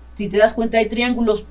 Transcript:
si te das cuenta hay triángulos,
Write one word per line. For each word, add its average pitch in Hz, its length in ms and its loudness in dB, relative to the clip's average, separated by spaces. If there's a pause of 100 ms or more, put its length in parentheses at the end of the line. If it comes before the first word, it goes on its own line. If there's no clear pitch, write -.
(160)
si 208 120 -6
te 185 100 -4
das 220 160 4
cuenta 226 260 -2
hay 220 100 0
triángulos, 226 600 -2